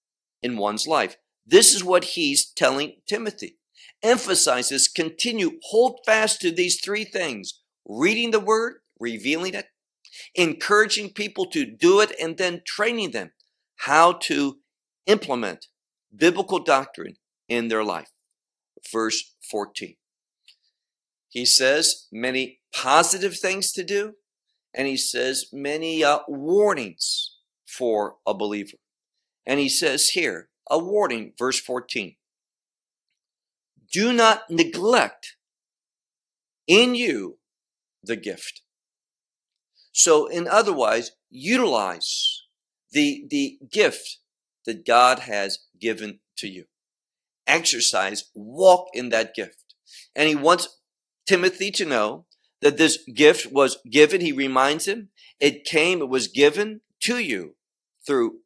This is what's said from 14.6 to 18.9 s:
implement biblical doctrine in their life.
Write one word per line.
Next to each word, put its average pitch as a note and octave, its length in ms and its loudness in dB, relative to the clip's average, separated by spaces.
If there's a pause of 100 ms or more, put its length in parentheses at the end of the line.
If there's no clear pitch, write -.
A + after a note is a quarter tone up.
implement B2 600 -2 (480)
biblical F3+ 440 2
doctrine C3+ 560 -2 (320)
in A#2 200 -4
their A2 160 -2
life. E2+ 260 -8 (840)